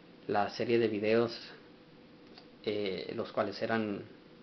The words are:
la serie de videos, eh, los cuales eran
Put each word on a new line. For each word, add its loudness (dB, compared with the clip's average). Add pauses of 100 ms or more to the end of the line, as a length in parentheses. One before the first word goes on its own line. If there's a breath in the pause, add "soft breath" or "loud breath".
(260)
la 2
serie 2
de 4
videos, 2 (1300)
eh, -2
los -4
cuales -2
eran 0 (400)